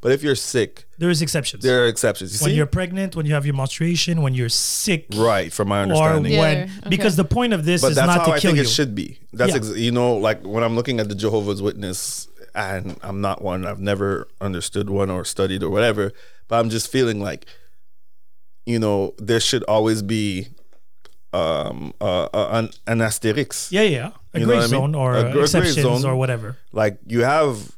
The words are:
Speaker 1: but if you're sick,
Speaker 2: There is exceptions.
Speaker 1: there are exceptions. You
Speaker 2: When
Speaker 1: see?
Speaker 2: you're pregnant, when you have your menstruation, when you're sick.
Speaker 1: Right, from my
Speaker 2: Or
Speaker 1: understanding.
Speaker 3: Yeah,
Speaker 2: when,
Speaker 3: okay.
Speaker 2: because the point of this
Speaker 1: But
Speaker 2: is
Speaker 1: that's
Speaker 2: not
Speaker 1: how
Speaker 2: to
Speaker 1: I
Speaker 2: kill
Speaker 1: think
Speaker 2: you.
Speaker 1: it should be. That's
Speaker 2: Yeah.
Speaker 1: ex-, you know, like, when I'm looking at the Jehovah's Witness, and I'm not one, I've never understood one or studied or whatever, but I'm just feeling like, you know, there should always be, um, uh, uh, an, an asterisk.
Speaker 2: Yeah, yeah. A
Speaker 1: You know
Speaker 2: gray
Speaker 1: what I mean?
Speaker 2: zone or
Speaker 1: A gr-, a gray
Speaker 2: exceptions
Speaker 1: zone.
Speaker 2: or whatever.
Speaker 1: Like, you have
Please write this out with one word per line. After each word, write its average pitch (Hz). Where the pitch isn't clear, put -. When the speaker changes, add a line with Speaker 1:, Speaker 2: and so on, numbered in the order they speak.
Speaker 1:
but 120
if 143
you're 147
sick, -
Speaker 2:
There 170
is 170
exceptions. 139
Speaker 1:
there 127
are 120
exceptions. 101
You 110
Speaker 2:
When 147
Speaker 1:
see? 147
Speaker 2:
you're 151
pregnant, 185
when 160
you 147
have 143
your 143
menstruation, 160
when 131
you're 123
sick. -
Speaker 1:
Right, 104
from 98
my 101
Speaker 2:
Or 101
Speaker 1:
understanding. 156
Speaker 3:
Yeah, 156
Speaker 2:
when, 156
Speaker 3:
okay. 196
Speaker 2:
because 190
the 185
point 240
of 156
this 170
Speaker 1:
But 135
Speaker 2:
is 147
Speaker 1:
that's 135
Speaker 2:
not 175
Speaker 1:
how 170
Speaker 2:
to 165
Speaker 1:
I 147
Speaker 2:
kill 180
Speaker 1:
think 156
Speaker 2:
you. 139
Speaker 1:
it 120
should 123
be. -
That's 120
Speaker 2:
Yeah. -
Speaker 1:
ex-, 107
you 117
know, 123
like, 107
when 107
I'm 113
looking 120
at 107
the 101
Jehovah's 104
Witness, -
and 95
I'm 98
not 95
one, 92
I've 90
never 98
understood 98
one 98
or 90
studied 95
or 82
whatever, 104
but 113
I'm 117
just 110
feeling 117
like, 95
you 117
know, 101
there 113
should 120
always 110
be, 101
um, 78
uh, 90
uh, 104
an, 113
an 117
asterisk. 110
Speaker 2:
Yeah, 196
yeah. 135
A -
Speaker 1:
You -
know -
Speaker 2:
gray 120
Speaker 1:
what 117
I 117
mean? -
Speaker 2:
zone 135
or 127
Speaker 1:
A 113
gr-, 110
a -
gray 143
Speaker 2:
exceptions 143
Speaker 1:
zone. 139
Speaker 2:
or 131
whatever. 127
Speaker 1:
Like, 107
you 117
have 139